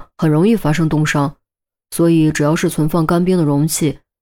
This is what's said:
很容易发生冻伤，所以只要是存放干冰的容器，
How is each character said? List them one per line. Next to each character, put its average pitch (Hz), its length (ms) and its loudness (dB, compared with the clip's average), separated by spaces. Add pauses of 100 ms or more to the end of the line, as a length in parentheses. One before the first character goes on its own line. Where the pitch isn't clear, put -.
(180)
很 165 100 0
容 156 200 2
易 226 80 2
发 151 180 -2
生 160 160 0
冻 151 160 0
伤， 147 300 -2 (560)
所 170 180 2
以 156 220 2
只 151 100 -2
要 151 140 0
是 175 120 -2
存 147 220 -2
放 170 160 0
干 175 180 0
冰 185 140 0
的 170 60 0
容 147 240 0
器， 156 320 -4 (220)